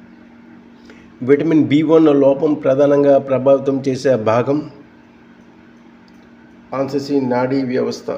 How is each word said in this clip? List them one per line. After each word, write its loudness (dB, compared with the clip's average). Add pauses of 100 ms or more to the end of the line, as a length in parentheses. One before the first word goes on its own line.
(1200)
విటమిన్ 2
బి 2
వన్ 4
లోపం 2
ప్రధానంగా 2
ప్రభావితం 0
చేసే 0
భాగం? -2 (2000)
ఆన్సర్ -4
సి, -2
నాడీ -2
వ్యవస్థ. -6